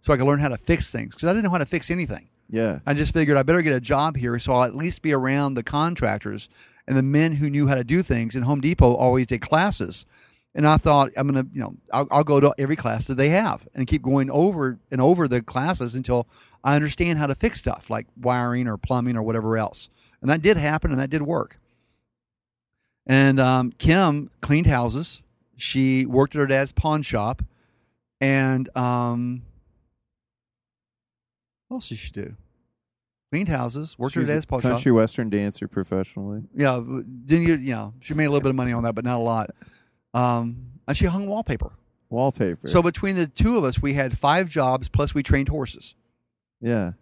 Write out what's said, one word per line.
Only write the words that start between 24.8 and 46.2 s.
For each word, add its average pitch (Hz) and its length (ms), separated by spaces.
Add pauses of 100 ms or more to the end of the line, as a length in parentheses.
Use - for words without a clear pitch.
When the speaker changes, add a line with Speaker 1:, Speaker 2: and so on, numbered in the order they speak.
Speaker 1:
She 131 500
worked 131 300
at 151 40
her 139 80
dad's 135 260
pawn 151 300
shop. 113 380 (800)
And, 135 560
um, 123 680 (2250)
what 247 100
else - 120
did 110 100
she - 120
do? 101 240 (960)
Cleaned 175 160
houses, 139 500
worked 139 200
at 165 40
her - 20
Speaker 2:
She's 147 60
a 147 40
Speaker 1:
dad's 151 120
pawn 127 160
shop. 123 100
Speaker 2:
country 123 200
western 113 380
dancer 101 400
professionally. 98 760 (100)
Speaker 1:
Yeah, 135 200
w-, 123 300
didn't 135 440
you, 165 80
you 131 180
know, 107 280
she - 120
made 151 120
a 147 40
little 143 120
bit 135 80
of 131 60
money 123 180
on 117 100
that, 117 100
but 110 120
not 123 120
a 117 60
lot. 113 280 (640)
Um, 120 580 (160)
and 143 100
she - 80
hung 190 220
wallpaper. 202 440 (380)
Speaker 2:
Wallpaper. 117 580
Speaker 1:
So 175 140
between 190 340
the 170 120
two 226 300
of 180 60
us, 127 180
we 139 120
had 135 240
five 165 320
jobs, 131 400
plus 143 240
we 143 100
trained 139 240
horses. - 480 (640)